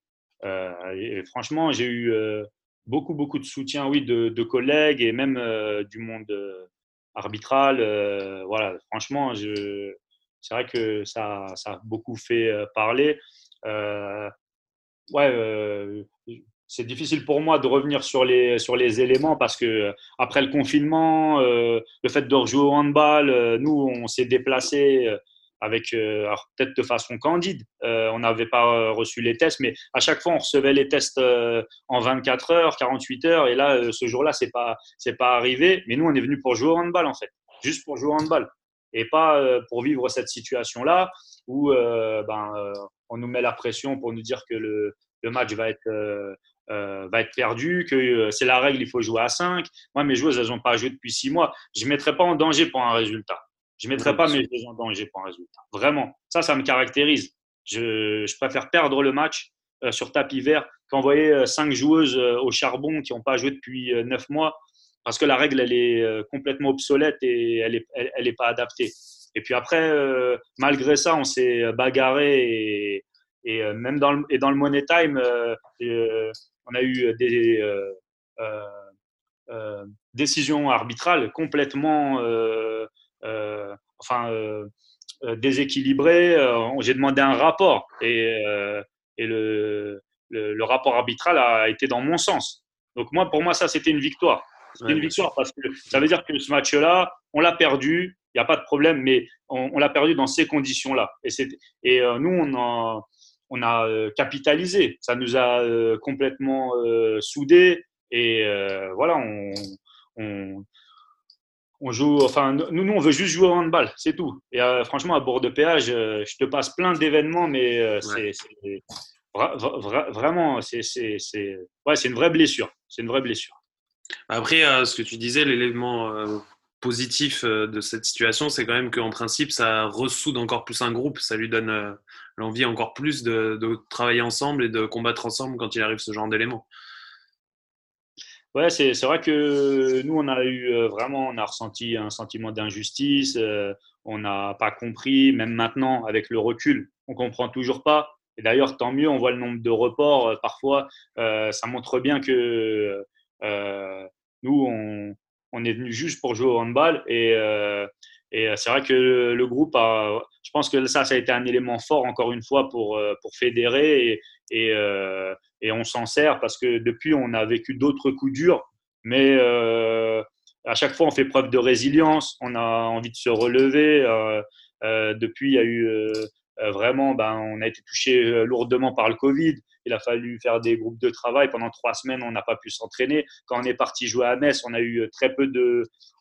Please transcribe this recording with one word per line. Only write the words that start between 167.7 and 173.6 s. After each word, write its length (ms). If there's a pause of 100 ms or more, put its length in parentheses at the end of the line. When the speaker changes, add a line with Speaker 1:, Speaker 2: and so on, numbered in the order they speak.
Speaker 1:
d'autres 360
coups 200
durs, 320 (400)
mais, 360
euh, 840 (420)
à 100
chaque 180
fois, 140
on 40
fait 140
preuve 240
de 80
résilience, 840
on 160
a 60
envie 500
de 40
se 140
relever. 720